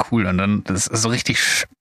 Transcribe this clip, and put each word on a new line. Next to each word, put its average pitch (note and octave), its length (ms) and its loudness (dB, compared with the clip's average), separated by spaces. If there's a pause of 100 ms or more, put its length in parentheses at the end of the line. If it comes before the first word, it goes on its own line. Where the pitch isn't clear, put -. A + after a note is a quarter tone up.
(120)
cool A2+ 140 2
und F#2 120 2
dann, G2 280 2
das F#2+ 220 0
ist A2+ 140 -4
so A2+ 80 0
richtig B2 300 0
sch-, - 260 0 (160)